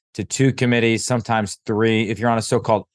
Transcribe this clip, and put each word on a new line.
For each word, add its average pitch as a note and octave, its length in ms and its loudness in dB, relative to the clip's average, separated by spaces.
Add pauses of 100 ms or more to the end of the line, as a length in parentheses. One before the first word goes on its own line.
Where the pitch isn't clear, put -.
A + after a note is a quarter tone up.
(120)
to G#2+ 120 -8
two C3+ 280 0
committees, A#2 500 2
sometimes A2+ 600 -2
three. A2 460 0
If G#2 80 -4
you're A#2+ 100 0
on A#2 80 2
a A2 60 -2
so-called A2 420 0 (100)